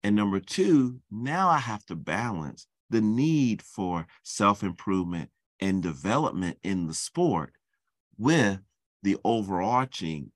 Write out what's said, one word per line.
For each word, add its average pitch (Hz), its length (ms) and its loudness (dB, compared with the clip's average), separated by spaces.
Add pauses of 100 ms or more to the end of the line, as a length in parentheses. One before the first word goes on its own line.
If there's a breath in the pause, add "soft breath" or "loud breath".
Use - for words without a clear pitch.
And 104 140 2
number 98 240 0
two, 139 600 2 (100)
now 143 380 -2
I 160 100 4
have 113 280 -4
to 90 80 -8
balance 85 720 -6 (220)
the 113 120 2
need 123 600 2
for 87 440 -4 (160 soft breath)
self-improvement 92 1080 0 (300)
and 95 220 0
development 90 800 -2
in 90 240 -2
the 80 80 -8
sport 117 580 -2 (640)
with 110 420 2 (420)
the 98 220 2
overarching 98 1120 -2